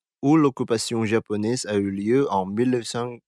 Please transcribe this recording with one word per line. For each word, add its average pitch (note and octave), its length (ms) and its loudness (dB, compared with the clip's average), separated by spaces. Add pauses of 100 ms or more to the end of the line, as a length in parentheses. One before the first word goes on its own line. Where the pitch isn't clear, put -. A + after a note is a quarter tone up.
(220)
où D3 160 4
l'occupation A#2 680 0
japonaise A2 640 0
a G#2 100 -4
eu G2 140 0
lieu G#2 420 0
en F#2+ 140 0
mille A2 240 0
neuf B2 160 -2
cent A#2+ 320 -8 (100)